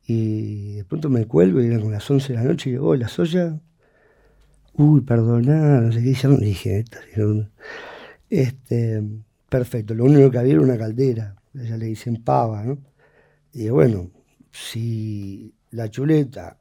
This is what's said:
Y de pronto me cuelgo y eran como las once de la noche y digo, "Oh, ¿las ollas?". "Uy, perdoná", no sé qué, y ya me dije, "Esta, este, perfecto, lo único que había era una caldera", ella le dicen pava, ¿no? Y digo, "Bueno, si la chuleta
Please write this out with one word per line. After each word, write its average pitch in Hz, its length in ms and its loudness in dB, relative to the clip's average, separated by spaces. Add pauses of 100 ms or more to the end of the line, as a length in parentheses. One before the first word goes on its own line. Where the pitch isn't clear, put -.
Y 107 680 -4
de 101 80 -12
pronto 156 260 -6
me 117 180 2
cuelgo 175 340 4
y 120 60 2
eran 117 120 0
como 107 140 -4
las 104 180 -10
once 135 220 0
de 113 60 -4
la 117 40 -2
noche 135 260 -2
y 127 40 -4
digo, 147 160 -2
"Oh, 156 60 4
¿las 117 240 -4
ollas?". 170 340 -2 (1200)
"Uy, 147 280 6
perdoná", 120 800 4
no 117 120 2
sé 117 80 -2
qué, 123 80 0
y 135 40 2
ya 135 160 -2
me 139 80 6
dije, 101 420 -2
"Esta, - 200 -10 (1300)
este, 117 720 -2 (480)
perfecto, 120 440 -4
lo 117 120 0
único 139 260 8
que 131 80 -2
había 131 140 2
era 156 80 4
una 131 160 2
caldera", 110 580 -4 (180)
ella 113 240 -10
le 113 80 -8
dicen 113 380 -8
pava, 117 400 -2
¿no? 135 140 -6 (760)
Y 143 60 -14
digo, 110 160 -2
"Bueno, 110 340 2 (420)
si 110 1040 -10 (180)
la 113 180 -8
chuleta 131 720 -4